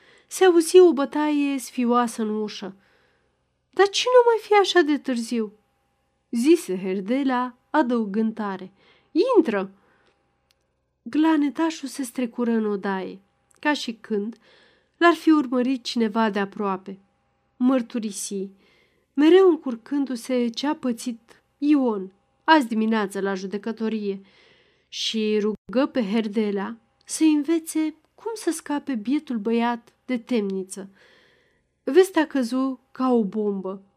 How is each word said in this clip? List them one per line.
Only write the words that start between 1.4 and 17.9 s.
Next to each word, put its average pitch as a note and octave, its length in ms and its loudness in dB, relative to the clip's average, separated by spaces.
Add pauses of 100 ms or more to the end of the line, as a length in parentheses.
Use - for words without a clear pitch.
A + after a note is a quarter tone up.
sfioasă A#3+ 640 0
în G#3+ 80 -4
ușă. G#3 460 -8 (960)
„Dar G4+ 200 2
cine B4 320 -2
o A#4 80 4
mai A4+ 120 2
fi G#4 120 -2
așa F#4 280 4
de D4 160 0
târziu?” A#3 560 -6 (760)
zise B3 460 2
Herdela, B3 760 -4 (140)
adăugând A3+ 640 0
tare: F#3+ 380 -10 (680)
„Intră!” G3+ 340 2 (1300)
Glanetașul D#4 840 0
se C#4 160 -8
strecură A#3+ 480 -4
în A3 140 0
odaie, G3 540 -6 (400)
ca D4 140 0
și A#3 280 -8
când G#3+ 360 -6 (600)
l-ar E4+ 160 6
fi E4 180 2
urmărit B3+ 520 0
cineva A3+ 460 -2
de G3+ 100 -4
aproape. G3 600 -6 (580)
Mărturisi, A3+ 920 -2 (640)